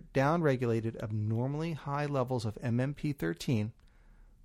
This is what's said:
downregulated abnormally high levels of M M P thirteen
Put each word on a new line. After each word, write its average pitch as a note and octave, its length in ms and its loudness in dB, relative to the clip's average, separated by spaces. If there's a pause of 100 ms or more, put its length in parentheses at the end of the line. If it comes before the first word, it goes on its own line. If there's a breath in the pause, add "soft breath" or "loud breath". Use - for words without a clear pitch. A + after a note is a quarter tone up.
(120)
downregulated B2+ 920 2
abnormally A#2 720 -2
high C#3+ 340 -4
levels B2+ 380 0
of G#2+ 160 -4
M A#2+ 200 2
M C3+ 120 0
P D3 200 -2
thirteen C3 600 0 (720 soft breath)